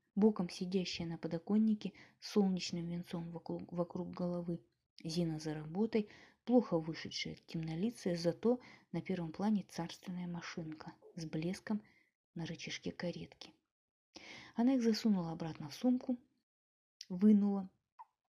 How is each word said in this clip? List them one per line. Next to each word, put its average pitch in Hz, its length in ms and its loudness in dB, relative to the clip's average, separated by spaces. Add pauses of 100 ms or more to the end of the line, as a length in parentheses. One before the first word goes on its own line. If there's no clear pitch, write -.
(140)
боком 202 360 4
сидящая 180 560 -2
на 165 100 -6
подоконнике 202 760 2 (280)
с - 120 -12
солнечным 180 560 2
венцом 175 420 -6
вокруг, 170 420 -8
вокруг 175 380 -4
головы. 175 500 -4 (440)
Зина 160 360 0
за 156 140 -4
работой, 202 540 0 (360)
плохо 226 340 6
вышедшая, 160 580 -6 (100)
темнолицая, 170 720 -2
зато 175 440 2 (320)
на 170 100 -2
первом 170 300 -4
плане 202 360 0
царственная 175 600 -8
машинка 165 640 -8 (240)
с 165 80 -8
блеском 175 580 -2 (520)
на 165 120 -6
рычажке - 460 -8
каретки. - 600 -8 (1040)
Она 247 200 4
их 247 80 2
засунула 214 500 2
обратно 160 380 -6
в - 40 -12
сумку, 254 440 0 (880)
вынула, 196 600 6 (600)